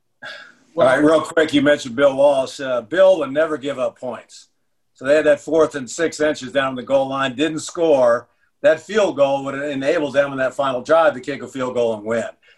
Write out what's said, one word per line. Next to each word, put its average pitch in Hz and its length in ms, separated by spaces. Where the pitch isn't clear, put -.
All 165 80
right, 131 120
real 151 260
quick, 160 300
you 143 100
mentioned 139 340
Bill 139 200
Walsh. 139 440
Uh, 127 220
Bill 185 360
would 135 140
never 156 240
give 131 220
up 120 200
points. - 500
So 131 60
they 143 100
had 151 80
that 147 160
fourth 151 360
and 127 140
six 160 300
inches 139 320
down 135 220
the 123 80
goal 135 260
line, 135 260
didn't 156 260
score. 127 680
That 156 200
field 190 360
goal 139 300
would 135 80
have 143 160
enabled 139 420
them 139 180
in 135 60
that 131 160
final 135 300
drive 156 320
to 127 60
kick 135 220
a 123 60
field 127 240
goal 117 220
and 104 100
win. 110 220